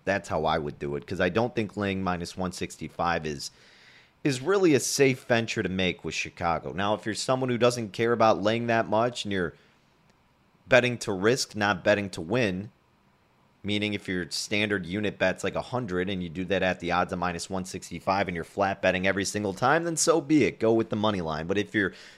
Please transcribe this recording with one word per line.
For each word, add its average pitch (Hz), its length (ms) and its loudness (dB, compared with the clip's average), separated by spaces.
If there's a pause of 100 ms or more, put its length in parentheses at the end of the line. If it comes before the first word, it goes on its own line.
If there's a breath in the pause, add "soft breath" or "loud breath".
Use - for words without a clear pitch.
that's 98 240 -2
how 80 160 0
I 78 140 2
would 73 180 -6
do 73 180 -6
it, - 120 -8
'cause 90 140 -4
I 90 80 2
don't 113 260 0
think 107 200 -4
laying 98 280 -2
minus 87 340 -4
one 92 140 -4
sixty-five 82 720 -4
is, 73 240 -6 (760 soft breath)
is 131 180 0
really 180 340 4
a 120 40 6
safe 135 440 2
venture 117 400 0
to 90 60 -2
make 92 340 0
with 80 100 -6
Chicago. 80 600 -4
Now, 101 200 0
if 101 140 -4
you're 104 80 -2
someone 131 340 0
who 120 80 0
doesn't 120 360 2
care 117 180 2
about 110 320 4
laying 117 240 2
that 113 200 2
much 113 380 0
and 104 60 -6
you're 90 240 -2 (1120 soft breath)
betting 123 320 4
to - 120 -6
risk, 101 440 2
not 101 280 0
betting 104 280 2
to - 100 -8
win, 101 480 -2 (920)
meaning 104 300 0
if 101 140 -6
your 90 240 -2
standard 104 560 -2
unit 98 320 -4
bet's, 92 240 0
like, 95 100 -2
a 80 80 -4
hundred 92 480 -4
and 92 140 -4
you 87 60 -6
do 85 160 -6
that 92 180 0
at 92 160 0
the 85 120 -4
odds 90 220 0
of 90 60 -4
minus 87 280 -4
one 92 160 -6
sixty-five 92 640 -4
and 92 60 -4
you're 82 100 -6
flat 98 380 -2
betting 92 240 2
every 98 180 2
single 104 300 -2
time, 143 300 2
then 170 120 -4
so 160 240 4
be 143 260 4
it. 80 140 -2
Go 113 140 4
with 113 160 2
the 113 60 -4
money 104 260 0
line. 78 240 -4
But 98 140 0
if 104 160 -2
you're 95 180 2 (240 loud breath)